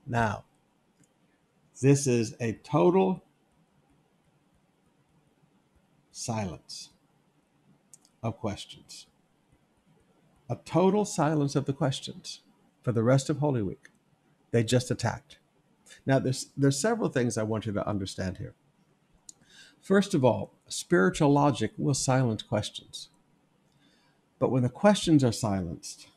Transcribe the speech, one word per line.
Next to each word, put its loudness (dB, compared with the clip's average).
now, -2
this 4
is 0
a -4
total 2
silence -8
of -6
questions. -12
A -6
total 2
silence 0
of 0
the -4
questions -6
for -2
the 0
rest 2
of -2
Holy 0
Week. -8
They 2
just 0
attacked. -6
Now, 2
there's, -4
there's 2
several 0
things 0
I -2
want -4
you -4
to -4
understand -4
here. -12
First 2
of 2
all, 2
spiritual 2
logic 2
will 0
silence 0
questions. -8
But 2
when 0
the 0
questions 4
are 2
silenced -6